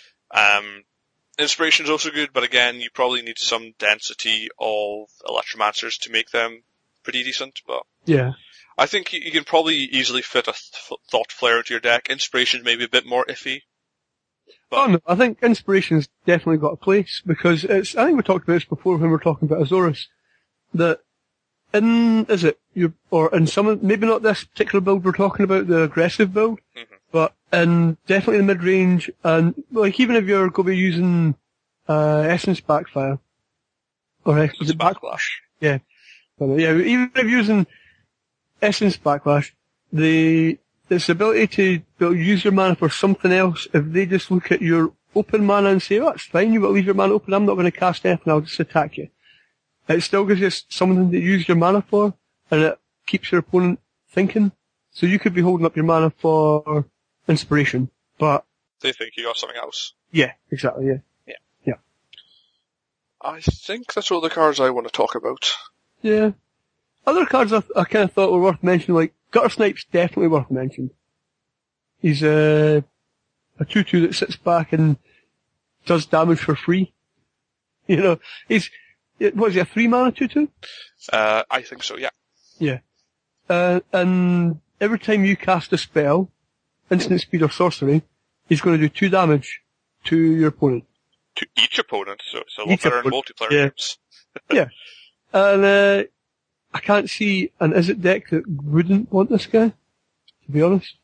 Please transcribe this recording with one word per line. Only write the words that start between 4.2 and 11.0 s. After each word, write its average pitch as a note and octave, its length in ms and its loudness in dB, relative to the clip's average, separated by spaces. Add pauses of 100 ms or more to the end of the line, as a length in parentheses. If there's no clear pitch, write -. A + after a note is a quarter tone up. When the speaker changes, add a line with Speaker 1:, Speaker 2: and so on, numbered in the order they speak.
Speaker 1:
of G#2+ 480 -6 (180)
Electromancers A2+ 760 -4
to A#2+ 100 -14
make A2+ 200 -4
them A#2 320 -4 (400)
pretty B2 200 -6
decent, C3+ 440 -10
but - 160 -8 (220)
Speaker 2:
Yeah. C3 280 0 (460)
Speaker 1:
I C3+ 60 4
think F#3 280 -8
you, E3+ 80 -6
you D#3+ 100 -12
can D#3 140 -2
probably D#3+ 300 0
easily C3 460 -2
fit - 260 -4
a G#2+ 60 -6
th-, - 460 -16 (100)